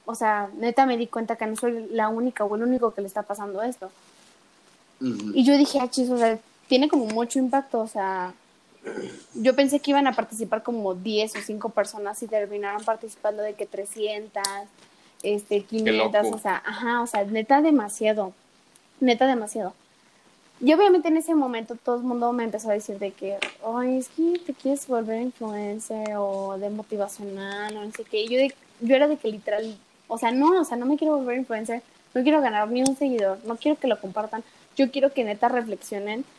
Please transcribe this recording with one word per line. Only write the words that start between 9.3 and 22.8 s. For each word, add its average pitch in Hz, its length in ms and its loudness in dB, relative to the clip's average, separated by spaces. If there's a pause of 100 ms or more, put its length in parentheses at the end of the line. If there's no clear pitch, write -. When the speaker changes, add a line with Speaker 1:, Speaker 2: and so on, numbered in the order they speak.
Speaker 1:
yo 233 200 4
pensé 277 240 4
que 285 120 0
iban 277 160 4
a 240 60 2
participar 220 500 -4
como 208 320 -4
diez 214 400 -2
o 202 60 -8
cinco 214 280 -6
personas 208 540 -4
y 226 40 -10
terminaron 208 560 -4
participando 214 600 -4
de 208 100 -6
que 208 140 -8
trescientas, 208 1000 -6 (560)
este, 208 380 0
Speaker 2:
Qué 196 60 -16
Speaker 1:
quinientas, 220 580 2
Speaker 2:
loco. 220 120 -2
Speaker 1:
o - 20 -8
sea, 196 260 -2
ajá, 233 360 -2
o 240 60 -2
sea, 208 180 0
neta 220 360 4
demasiado, 214 720 2 (680)
neta 254 280 4
demasiado. 214 460 -2 (840)
Y 262 140 6
obviamente 359 340 6
en 311 100 4
ese 320 160 0
momento 240 420 0
todo 240 220 -2
el 240 60 -4
mundo 240 300 0
me 240 100 0
empezó 220 260 -4
a 208 40 2
decir 208 260 -6